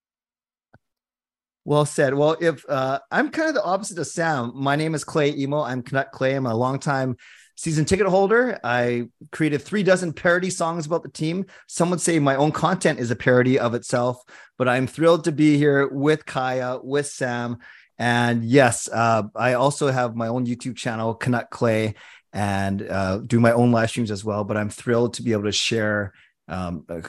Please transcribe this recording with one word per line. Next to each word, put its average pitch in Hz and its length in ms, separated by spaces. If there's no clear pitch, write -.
Well 147 200
said. 143 280
Well, 147 260
if, 165 300
uh, 135 300
I'm 262 180
kind 320 200
of 302 60
the 302 80
opposite 190 340
of 151 100
Sam. 147 480
My 139 220
name 156 180
is 143 80
Clay 147 280
Emo. 143 320
I'm 123 180
Canuck 135 300
Clay. 131 240
I'm 135 100
a 117 100
longtime 131 640
season 156 260
ticket 190 240
holder. 196 560
I 120 460
created 147 280
three 202 220
dozen 180 300
parody 180 360
songs 170 360
about 160 180
the 151 60
team. 170 360
Some 170 220
would 180 100
say 170 200
my 139 180
own 147 160
content 165 460
is 120 120
a 123 60
parody 127 420
of 120 140
itself, 123 500
but 127 120
I'm 127 180
thrilled 165 380
to 170 80
be 147 240
here 139 320
with 147 360
Kaya, 127 560
with 143 260
Sam. 120 500
And 120 480
yes, 120 420
uh, 113 360
I 120 200
also 139 360
have 123 240
my 113 140
own 123 160
YouTube 120 320
channel, 113 380
Canuck 120 340
Clay, 110 460
and, 98 500
uh, 95 360
do 120 240
my 117 100
own 120 220
live 113 160
streams 113 220
as 101 120
well. 107 220
But 107 100
I'm 104 140
thrilled 120 460
to - 60
be 120 120
able 104 100
to 104 80
share, 104 640
um, 87 400
uh, 85 220